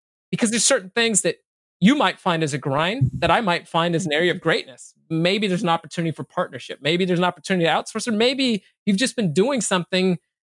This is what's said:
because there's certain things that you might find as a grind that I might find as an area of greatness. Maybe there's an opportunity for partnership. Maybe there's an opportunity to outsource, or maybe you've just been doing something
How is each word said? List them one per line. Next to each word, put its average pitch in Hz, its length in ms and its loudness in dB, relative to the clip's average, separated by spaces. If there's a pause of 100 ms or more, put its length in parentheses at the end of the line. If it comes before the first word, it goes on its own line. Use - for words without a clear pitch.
(320)
because 208 180 -2
there's 233 140 0
certain 196 260 0
things 226 320 0
that 175 140 -2 (420)
you 226 160 6
might 202 240 0
find 165 240 0
as 143 100 -2
a 147 60 -6
grind 151 560 0
that 165 160 0
I 196 100 4
might 175 280 -2
find 170 260 0
as 151 120 -2
an 151 60 -2
area 165 200 2
of 175 80 -8
greatness. 156 520 -4 (160)
Maybe 180 380 0
there's 185 160 -2
an 175 60 0
opportunity 165 420 -2
for 147 140 -8
partnership. - 580 -8
Maybe 175 220 0
there's 175 160 2
an 185 40 2
opportunity 175 420 0
to 156 40 2
outsource, 220 380 -2
or 233 40 0
maybe 240 520 0 (220)
you've 202 100 2
just 247 180 -2
been 190 180 0
doing 226 280 2
something 185 580 0 (280)